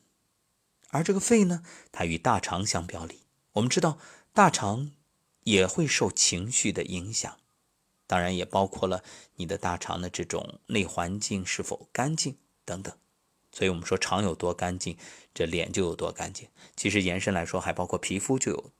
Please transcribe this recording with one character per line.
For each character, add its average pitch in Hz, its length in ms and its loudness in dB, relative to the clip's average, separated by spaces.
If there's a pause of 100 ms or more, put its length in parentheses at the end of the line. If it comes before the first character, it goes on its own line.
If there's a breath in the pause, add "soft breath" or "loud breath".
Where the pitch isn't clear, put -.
(880)
而 147 140 0
这 196 100 2
个 196 80 0
肺 214 240 6
呢， 175 180 0 (300 loud breath)
它 90 140 -2
与 82 100 0
大 107 240 2
肠 90 240 -2
相 90 220 -2
表 85 180 -10
里。 - 220 -16 (260)
我 104 80 0
们 123 80 4
知 165 140 2
道 160 160 2 (340 loud breath)
大 196 160 8
肠 123 440 -2 (520)
也 95 220 6
会 - 200 0
受 - 260 2
情 98 400 0
绪 - 180 2
的 87 140 -2
影 92 280 -8
响， - 280 -6 (680)
当 92 140 2
然 90 160 0
也 90 80 -2
包 98 220 2
括 - 200 -2
了 92 160 -2 (340 loud breath)
你 87 100 -6
的 90 100 -2
大 90 220 -2
肠 87 220 -6
的 90 100 -6
这 - 140 -4
种 - 420 -8
内 104 180 2
环 90 340 -2
境 98 260 -2
是 - 180 -4
否 - 300 -8
干 143 220 0
净 143 240 -4 (260)
等 92 180 -8
等。 92 140 -12 (540)
所 - 160 0
以 95 40 4
我 90 40 0
们 85 100 -6
说 95 140 0
肠 95 240 0
有 92 120 0
多 87 200 0
干 90 240 -4
净， 85 180 -8 (380 loud breath)
这 85 120 0
脸 85 260 -2
就 98 100 2
有 85 140 0
多 82 160 -4
干 87 200 -8
净。 - 160 -16 (280 soft breath)
其 - 140 0
实 101 120 4
延 90 180 2
伸 101 120 0
来 85 120 0
说， 90 160 -4
还 87 120 -2
包 90 140 -2
括 90 120 -2
皮 92 200 -2
肤 131 200 0
就 110 140 0
有 - 280 -8